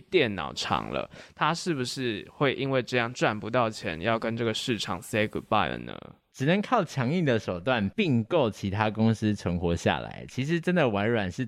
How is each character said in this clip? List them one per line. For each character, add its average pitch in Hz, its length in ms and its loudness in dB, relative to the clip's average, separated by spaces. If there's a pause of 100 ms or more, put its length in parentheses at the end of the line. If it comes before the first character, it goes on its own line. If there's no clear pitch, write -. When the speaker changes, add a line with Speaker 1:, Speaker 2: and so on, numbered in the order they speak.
(100)
Speaker 1:
电 123 240 4
脑 73 180 -6
长 57 380 -2
了， 65 200 -4 (240)
它 160 200 0
是 170 180 -4
不 131 100 0
是 123 480 -4
会 139 220 0
因 135 180 -2
为 131 120 2
这 127 160 0
样 117 160 0
赚 110 260 0
不 107 80 -6
到 117 220 2
钱， 92 320 -6
要 113 160 2
跟 113 180 -2
这 117 80 -2
个 113 80 0
市 113 240 -2
场 92 240 -4
say 107 260 0
goodbye 92 440 0
了 60 80 -6
呢？ 60 200 -12 (340)
Speaker 2:
只 127 140 -2
能 190 160 4
靠 233 200 2
强 123 300 -2
硬 175 120 0
的 120 140 4
手 92 220 -4
段 110 300 0
并 139 340 2
购 143 240 2
其 98 220 -4
他 107 180 0
公 110 240 4
司 107 220 2
存 90 240 -2
活 85 160 2
下 85 240 2
来。 53 300 -10
其 - 140 -6
实 160 180 0
真 180 140 0
的 151 140 4
微 101 160 2
软 107 260 2
是 123 180 -4